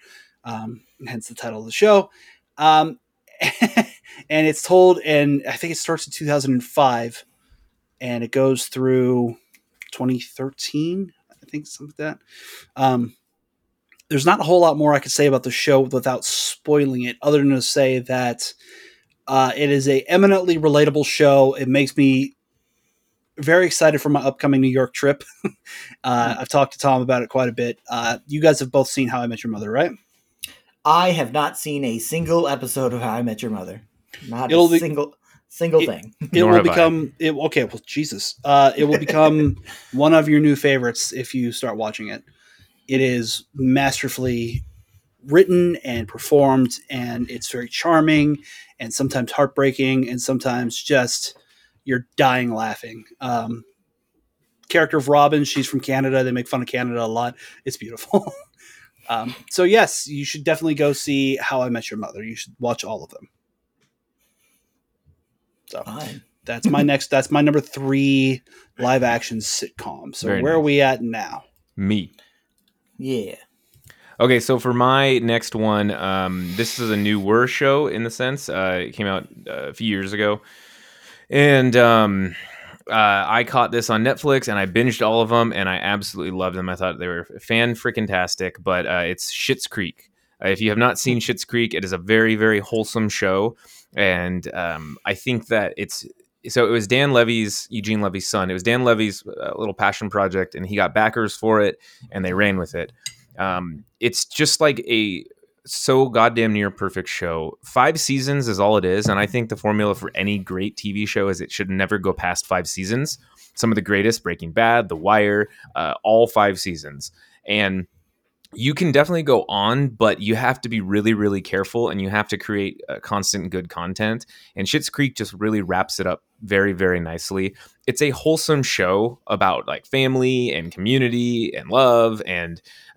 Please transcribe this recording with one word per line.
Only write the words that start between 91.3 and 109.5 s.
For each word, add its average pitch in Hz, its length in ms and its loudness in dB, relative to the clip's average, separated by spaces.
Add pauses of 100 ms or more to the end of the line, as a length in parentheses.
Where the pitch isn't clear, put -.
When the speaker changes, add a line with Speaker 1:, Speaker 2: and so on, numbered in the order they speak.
Speaker 3:
Creek, 117 280 -2
it 90 80 -4
is 92 100 -6
a 92 60 -4
very, 110 380 2
very 107 240 2
wholesome 110 480 -4
show, 101 480 -2 (400)
and, 90 580 -2
um, 80 520 -8
I 98 80 -2
think 120 320 -6
that 104 320 -2
it's, - 280 -10 (400)
so 120 200 2
it 101 40 0
was 113 160 0
Dan 135 280 2
Levy's, 113 560 0
Eugene 107 320 -4
Levy's 95 260 -4
son. 92 220 -2
It 92 40 -4
was 90 80 -6
Dan 120 220 0
Levy's, 107 420 0
uh, - 300 -10
little 101 180 -6
passion 101 360 -2
project, 95 440 -2
and 92 120 -10
he 101 100 -8
got 92 180 0
backers 107 400 0
for 110 280 2
it, 98 160 0 (340)
and 98 120 -6
they 92 100 -4
ran 98 240 2
with 85 160 -8
it. 85 180 -10 (460)
Um, 90 460 -6 (140)
it's - 280 -2
just, - 340 -2
like, 147 200 2
a 107 440 -2 (420)
so 131 440 2
goddamn 113 420 2
near 104 180 -2
perfect 95 380 -8
show. 82 560 -6
Five 151 340 0
seasons 139 500 -2
is 98 120 -2
all 104 160 4
it 92 80 2
is, 98 220 0
and 101 120 0
I 104 60 2
think 113 240 -4
the 107 80 -8